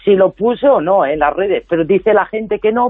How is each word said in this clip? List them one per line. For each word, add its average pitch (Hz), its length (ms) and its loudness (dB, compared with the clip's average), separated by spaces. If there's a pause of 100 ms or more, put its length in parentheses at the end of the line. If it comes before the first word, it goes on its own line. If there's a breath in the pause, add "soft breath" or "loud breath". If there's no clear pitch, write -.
si 202 120 2
lo 185 160 2
puse 240 360 -2
o 240 140 4
no 180 240 0
en 156 140 -2
las 147 160 0
redes, 185 340 -2
pero 165 160 0
dice 196 280 0
la 190 120 2
gente 214 340 -8
que 214 120 -2
no, 247 180 0